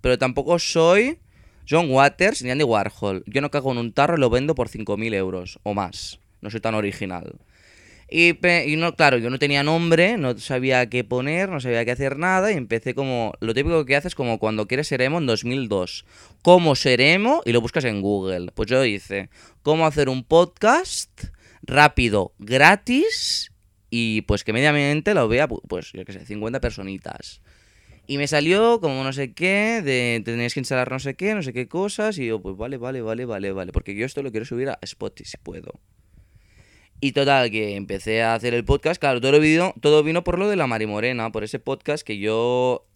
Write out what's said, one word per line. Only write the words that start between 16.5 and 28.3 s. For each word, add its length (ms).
ser 260
emo?", 460
y 60
lo 80
buscas 240
en 180
Google. 500
Pues 160
yo 160
hice, 460
"¿Cómo 240
hacer 220
un 160
podcast 840
rápido, 760
gratis, 1120
y 320
pues 200
que 100
medianamente 640
lo 140
vea, 200
pu-, 200
pues, 240
yo 120
qué 80
sé, 140
cincuenta 340
personitas?". 800
Y 100
me 80
salió 540